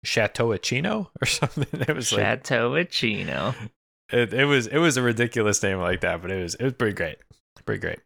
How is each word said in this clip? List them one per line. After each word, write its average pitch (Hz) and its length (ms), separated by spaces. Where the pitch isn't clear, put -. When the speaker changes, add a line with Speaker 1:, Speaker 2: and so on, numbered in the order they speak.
Speaker 1:
Chateauccino 123 1040
or - 60
<laughs> - 0
something. - 460
It 151 220
was - 180
like 107 320
Speaker 2:
Chateauccino. 117 1080
Speaker 1:
it, 120 200
it 131 120
was, 139 240
it 139 100
was 160 180
a 127 60
ridiculous 113 600
name 95 160
like 90 240
that, 87 200
but 92 80
it 95 120
was, 87 120
it - 100
was 135 100
pretty 107 200
great. 82 220
Pretty 101 160
great. 85 260